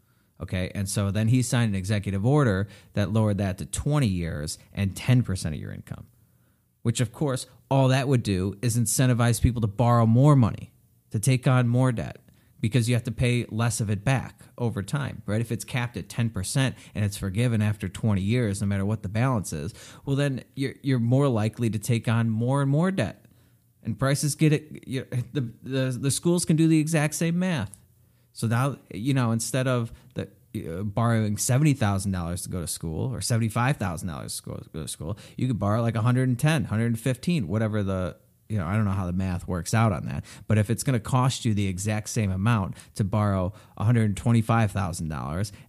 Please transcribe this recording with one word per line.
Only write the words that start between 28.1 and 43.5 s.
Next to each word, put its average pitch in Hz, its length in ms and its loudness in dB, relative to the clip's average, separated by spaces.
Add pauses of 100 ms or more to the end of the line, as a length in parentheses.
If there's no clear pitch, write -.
So - 120 -6
now, 120 320 0 (160)
you 123 200 -2
know, 123 180 2
instead 127 360 -2
of 120 240 0 (220)
the, - 160 -6 (260)
uh, 90 280 -8
borrowing 110 540 0
seventy 139 360 4
thousand 101 380 0
dollars 87 320 -4
to - 60 -12
go 92 120 -4
to 78 60 -6
school 98 460 -4
or 92 80 -8
seventy-five 120 560 0
thousand 92 320 -6
dollars 60 280 -10
to - 60 -14
go, - 180 -10 (120)
go 80 100 -8
to - 40 -10
school, 87 300 -8 (200)
you 123 100 -2
could 127 100 -2
borrow, 104 240 0
like, 117 140 0
a 110 60 -2
hundred 123 260 2
and 123 100 0
ten, 151 280 2
hundred 110 220 0
and 117 120 -2
fifteen, 131 480 -2
whatever 107 340 -2
the, 95 340 -2 (320)
you 107 100 -4
know, 90 80 -2
I 90 100 -2
don't 110 100 2
know 98 60 0
how 92 140 -2
the 90 80 -4
math 92 340 -2
works 90 260 -6
out 113 180 4
on 65 140 -4
that. 69 180 -6 (240)
But 104 100 2
if 107 120 2
it's 110 140 -2
gonna 131 160 0
cost 127 460 0
you 110 80 2
the 101 140 0
exact 104 420 -4
same 104 220 -2
amount 98 440 0 (200)
to - 80 0
borrow 98 500 0 (220)